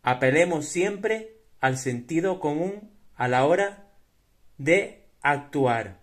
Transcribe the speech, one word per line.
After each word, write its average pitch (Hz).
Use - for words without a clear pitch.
Apelemos 139
siempre 208
al 131
sentido 160
común 175
a 127
la 127
hora 196
de 175
actuar 123